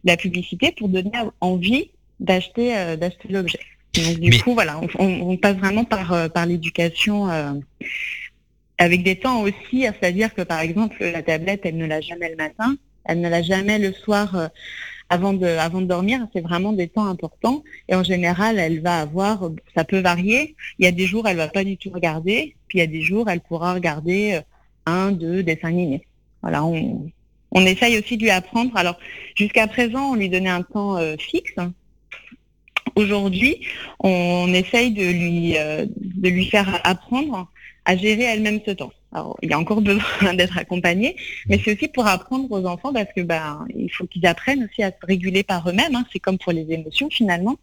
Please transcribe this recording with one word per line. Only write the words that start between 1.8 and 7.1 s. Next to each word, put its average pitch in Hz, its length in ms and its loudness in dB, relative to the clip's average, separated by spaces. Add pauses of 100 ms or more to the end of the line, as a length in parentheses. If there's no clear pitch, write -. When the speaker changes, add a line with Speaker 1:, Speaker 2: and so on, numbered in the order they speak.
Speaker 1:
d'acheter, 208 560 0
euh, 170 200 -2
d'acheter 175 340 -4
l'objet. 185 300 -2 (340)
Donc, 165 260 2
du 170 100 6
Speaker 2:
Mais 120 80 8
Speaker 1:
coup, 247 160 2
voilà, 160 260 0
on, 170 80 -4 (160)
on, 180 260 0
on 185 60 0
passe 202 200 4
vraiment 196 280 0
par, 190 280 -2
euh, 165 160 2
par 170 180 0
l'éducation, 175 840 0